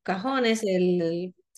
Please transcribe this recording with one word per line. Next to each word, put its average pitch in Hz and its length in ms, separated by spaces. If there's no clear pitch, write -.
cajones, 226 640
el, 180 720